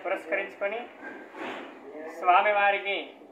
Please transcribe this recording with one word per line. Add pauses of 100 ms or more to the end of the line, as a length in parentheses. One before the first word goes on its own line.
పురస్కరించుకొని (1400)
స్వామివారికి (340)